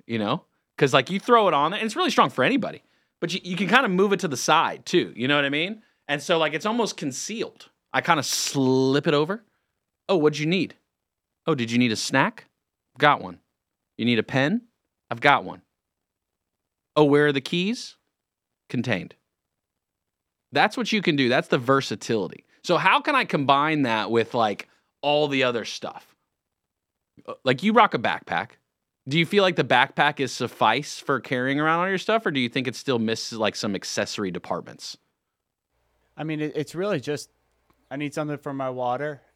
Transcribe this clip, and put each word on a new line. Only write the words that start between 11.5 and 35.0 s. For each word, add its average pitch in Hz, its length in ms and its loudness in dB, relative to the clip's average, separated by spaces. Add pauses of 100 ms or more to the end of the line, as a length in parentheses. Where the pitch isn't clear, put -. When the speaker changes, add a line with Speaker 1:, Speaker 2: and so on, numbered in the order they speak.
Speaker 1:
did 120 160 -2
you 117 80 2
need 123 140 4
a 107 40 0
snack? - 520 0 (500)
Got 143 240 4
one. 90 180 -12 (580)
You 113 80 -2
need 120 120 4
a 107 60 0
pen? 151 400 0 (480)
I've 117 100 -8
got 135 220 4
one. 90 180 -14 (1300)
Oh, 151 80 6
where 147 240 6
are 147 40 2
the 135 100 -2
keys? 185 560 -4 (720)
Contained." 107 440 -4 (1400)
That's 165 240 2
what 240 160 -2
you 214 120 0
can 165 120 2
do. 131 140 2
That's 139 200 0
the 156 100 2
versatility. 120 840 -2 (180)
So 175 140 2
how 196 240 4
can 294 140 -2
I 247 100 2
combine 147 580 2
that 110 260 0
with, 113 240 0
like, 110 340 -2 (340)
all 147 260 2
the 135 160 0
other 120 220 -2
stuff? - 500 -12 (1120)
Uh, 113 60 -12 (100)
like, 131 200 0
you 214 100 2
rock 220 200 6
a 143 60 -4
backpack. 95 520 -4 (560)
Do 139 100 0
you 165 80 4
feel 202 160 2
like 185 140 2
the 156 80 0
backpack 135 560 2
is 131 120 -2
suffice 123 680 0
for 135 200 -2
carrying 131 400 -2
around 160 200 0
all 185 100 0
your 190 80 -2
stuff, 214 260 -2
or 202 60 -2
do 139 100 -2
you 120 100 -2
think 131 180 -4
it 120 80 -6
still 123 240 -2
misses, 110 400 -4
like, 104 160 0
some 104 180 -4
accessory 98 560 -6
departments? 87 640 -10 (1200)